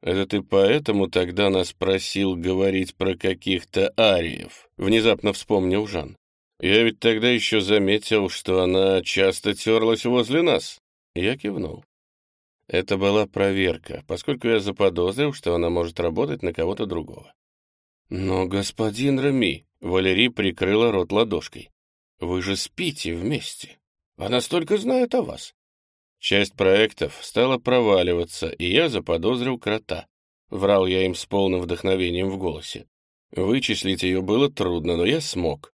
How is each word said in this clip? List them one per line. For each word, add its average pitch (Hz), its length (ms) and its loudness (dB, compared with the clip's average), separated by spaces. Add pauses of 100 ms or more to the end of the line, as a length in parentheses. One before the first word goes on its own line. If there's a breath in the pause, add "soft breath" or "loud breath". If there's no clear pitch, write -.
"Это 95 240 0
ты 101 160 -2
поэтому 101 680 2
тогда 92 420 0
нас 92 220 0
просил 95 640 0
говорить 92 580 0
про 92 220 -2
каких-то 95 800 -2
ариев?" 82 800 0
Внезапно 107 560 2
вспомнил 98 540 0
Жан. 87 300 -8 (440)
"Я 104 240 4
ведь 113 160 0
тогда 113 300 4
ещё 110 300 2
заметил, 101 680 2
что 92 340 0
она 95 400 2
часто 98 520 0
тёрлась 113 500 2
возле 123 380 2
нас". 135 360 -2 (360)
Я 101 220 -2
кивнул. 147 480 -8 (840)
"Это 92 280 -2
была 98 300 2
проверка, 98 800 -2
поскольку 123 400 -4
я 113 140 2
заподозрил, 98 720 0
что - 220 -4
она 85 160 0
может 85 280 -2
работать 80 440 -2
на 90 100 -4
кого-то 92 340 -4
другого". 82 480 -10 (760)
"Но, 92 380 -2
господин 110 720 -2
Реми", 131 480 0 (140)
Валерий 95 500 2
прикрыла 101 640 0
рот 90 180 0
ладошкой, 98 600 -2 (480)
"вы 90 240 -4
же 95 140 -2
спите 147 580 -6
вместе. 104 640 -8 (380)
Она 123 240 -2
столько 175 360 -2
знает 247 380 0
о 254 80 0
вас". - 320 -12 (640)
"Часть 98 360 0
проектов 98 680 2
стала 127 340 0
проваливаться, 92 920 0
и 87 220 -4
я 151 180 2
заподозрил 117 680 -2
Крота". 107 480 -6 (440)
Врал 98 360 2
я 92 200 2
им 90 80 -2
с - 120 -10
полным 95 340 0
вдохновением 90 680 -2
в 98 80 -6
голосе. 82 500 -8 (440)
"Вычислить 98 720 -2
её 92 180 0
было 113 300 2
трудно, 87 460 -2
но 85 100 2
я 147 140 0
смог". 82 600 -6